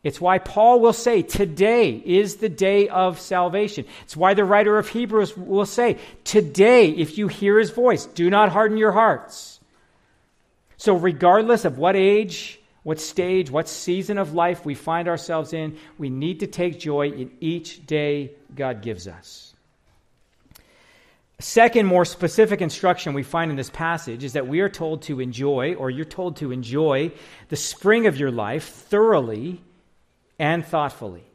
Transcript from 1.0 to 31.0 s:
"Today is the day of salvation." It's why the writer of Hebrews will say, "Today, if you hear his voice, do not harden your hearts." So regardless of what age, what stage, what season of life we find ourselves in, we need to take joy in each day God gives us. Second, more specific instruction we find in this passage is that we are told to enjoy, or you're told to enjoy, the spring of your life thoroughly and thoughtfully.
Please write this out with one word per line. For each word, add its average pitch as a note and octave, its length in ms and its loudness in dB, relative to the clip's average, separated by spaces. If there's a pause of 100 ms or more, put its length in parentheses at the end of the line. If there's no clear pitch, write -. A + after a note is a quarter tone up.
"Today G3+ 680 0 (140)
is F#3+ 320 0
the A3 140 -4
day G3 380 2
of F#3 300 -2
salvation." F3+ 680 -2 (180)
It's - 120 -18
why F#3 180 4
the G3+ 100 2
writer G#3 320 4
of G#3 120 0
Hebrews A3 480 -2
will F#3+ 300 -2
say, A#3 320 0 (260)
"Today, G3+ 680 6
if D#3 260 -4
you G#3 120 -2
hear G3+ 300 2
his A3 120 2
voice, A#3+ 340 2
do E3+ 240 -2
not G3+ 220 4
harden G#3+ 260 2
your G#3+ 160 4
hearts." - 680 0 (1160)
So - 180 0
regardless F3+ 720 2
of C#3 140 -2
what F3 180 2
age, G3+ 640 0 (220)
what D#3 180 -6
stage, F#3 500 -2
what D#3+ 180 -2
season F#3+ 480 -6
of E3+ 180 -4
life E3+ 300 -2
we C#3+ 120 -6
find E3+ 320 -6
ourselves D#3+ 440 -6
in, D#3 240 -8 (220)
we D3 100 -8
need D3 320 -8
to G#3 60 -4
take F3 320 -6
joy D3 300 -2
in C3 320 -10
each E3 440 -8
day D3 480 -4 (220)
God C3 280 -8
gives G2 260 -10
us. - 460 -20 (1900)
Second, A#3 460 2
more F3+ 180 4
specific F#3+ 580 0
instruction E3+ 500 -2
we C#3 120 -6
find E3 260 -4
in D3 60 -6
this C3+ 140 -8
passage D#3+ 520 -8
is C3+ 120 -10
that C#3 120 -2
we D3 140 -2
are G3 80 0
told D#3+ 340 -8
to C#3+ 180 -8
enjoy, C3 540 -4
or C3 160 -6
you're C3+ 140 -8
told F3+ 320 -8
to C#3 160 -8
enjoy, C3+ 580 -2 (380)
the D3 80 -8
spring A3 500 0
of E3 100 2
your C3+ 140 -2
life A#2 380 -6
thoroughly F3 920 0 (760)
and D#3+ 260 -2
thoughtfully. A#2+ 600 -6 (100)